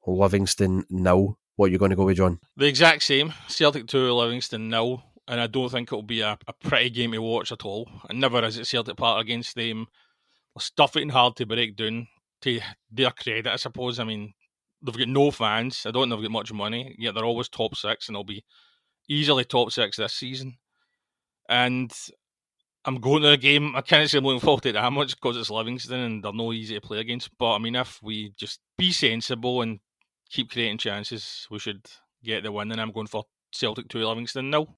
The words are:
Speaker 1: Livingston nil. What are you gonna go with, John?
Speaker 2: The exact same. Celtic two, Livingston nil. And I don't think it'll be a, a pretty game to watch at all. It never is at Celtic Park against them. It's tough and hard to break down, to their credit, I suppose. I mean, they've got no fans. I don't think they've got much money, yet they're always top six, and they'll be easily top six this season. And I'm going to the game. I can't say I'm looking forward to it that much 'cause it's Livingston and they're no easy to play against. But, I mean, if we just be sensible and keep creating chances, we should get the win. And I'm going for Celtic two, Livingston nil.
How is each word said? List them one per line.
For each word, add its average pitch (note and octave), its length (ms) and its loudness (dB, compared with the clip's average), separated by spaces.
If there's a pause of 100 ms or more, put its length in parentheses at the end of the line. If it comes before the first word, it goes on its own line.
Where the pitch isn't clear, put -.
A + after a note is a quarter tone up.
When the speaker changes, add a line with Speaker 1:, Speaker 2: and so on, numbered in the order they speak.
Speaker 1:
Livingston F#2+ 800 2
nil. F#2 480 4 (200)
What G2+ 100 6
are F#2 40 4
you F2+ 60 2
gonna F#2+ 180 4
go F#2+ 100 4
with, F#2+ 120 4
John? F#2 220 4 (180)
Speaker 2:
The C3+ 80 2
exact D3 380 6
same. D3 300 2 (140)
Celtic C#3+ 400 2
two, B2+ 240 2
Livingston A#2 560 -2
nil. A#2 360 0 (240)
And A#2+ 140 -2
I A#2 60 0
don't B2 220 0
think A#2+ 200 -4
it'll A2 140 -4
be A2 180 -4
a, G#2+ 240 -2
a - 80 -14
pretty B2 380 2
game A#2 220 -2
to A2 60 -4
watch A2+ 320 -2
at A2 140 -12
all. G#2+ 240 -8 (180)
It - 80 -8
never B2 300 2
is A2+ 140 -4
at A#2 80 -8
Celtic - 300 -4
Park A2+ 240 2
against A#2 340 -6
them. A2+ 320 -6 (680)
It's - 140 -8
tough D3+ 280 2
and D3 140 -2
hard B2 260 4
to A#2 100 -4
break A2+ 280 -2
down, A2+ 340 -6 (320)
to A#2 200 -2 (300)
their B2 180 2
credit, A2+ 380 -6
I A2 80 -2
suppose. B2 440 -6
I A#2 40 -2
mean, G#2 320 -8 (480)
they've B2 120 -6
got A#2+ 120 0
no C#3 240 4
fans. A2+ 560 -2
I - 20 -4
don't B2+ 200 2
think A2 120 -4
they've A2 80 -4
got A2 80 -2
much A2 160 -6
money, A2+ 460 -6
yet A2+ 160 -4
they're A2 100 -2
always A#2+ 240 -2
top - 260 -4
six, - 320 -6
and A2 80 -10
they'll G2+ 80 -8
be G#2 220 -12 (640)
easily C#3+ 360 4
top A#2+ 260 2
six G#2+ 260 -2
this G#2 160 -4
season. C3 440 -10 (920)
And B2 420 2 (920)
I'm C3 140 -4
going C#3 240 4
to D3 60 8
the D3 80 10
game. C#3+ 380 4
I C3+ 60 0
can't D3+ 260 6
say D3 120 4
I'm C3 60 0
looking C3 160 2
forward C#3+ 200 6
to C3 80 2
it G#2+ 40 0
that A#2+ 200 2
much C#3 260 -2
'cause B2 180 -2
it's G#2+ 120 -6
Livingston A#2+ 500 -6
and A2 240 -6
they're G2+ 100 -6
no A#2 200 -4
easy A2 220 -8
to G2+ 60 -8
play G#2+ 180 -8
against. A#2 400 -8
But, A#2 160 4
I - 20 0
mean, A#2 180 -4
if B2 280 -4
we G#2+ 340 -8
just - 220 -12 (180)
be F3+ 140 2
sensible B2 720 0
and A2+ 160 -6 (500)
keep B2 220 -4
creating A2+ 260 -2
chances, G#2 720 -8
we G#2+ 80 -12
should G#2 300 -10 (360)
get A2 200 -4
the G#2+ 80 -6
win. G#2 200 -6
And A2+ 80 -6
I'm A2 120 -6
going G#2+ 160 -8
for G#2+ 160 -6 (280)
Celtic - 360 -6
two, A2 180 -4
Livingston A#2+ 460 -6
nil. D#3 260 -2